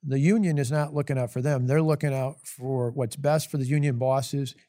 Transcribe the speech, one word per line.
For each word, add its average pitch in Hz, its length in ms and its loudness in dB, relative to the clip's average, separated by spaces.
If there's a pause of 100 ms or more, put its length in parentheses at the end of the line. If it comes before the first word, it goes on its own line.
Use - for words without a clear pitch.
The 135 180 -2
union 180 380 4
is 127 120 0
not 151 240 0
looking 143 240 -2
out 123 140 -2
for 131 100 -4
them. 131 240 0
They're 143 160 4
looking 151 320 0
out 131 320 -6
for 127 440 -4
what's 123 260 -4
best 147 340 0
for 151 80 -4
the 131 80 -2
union 143 320 2
bosses 131 560 -2 (140)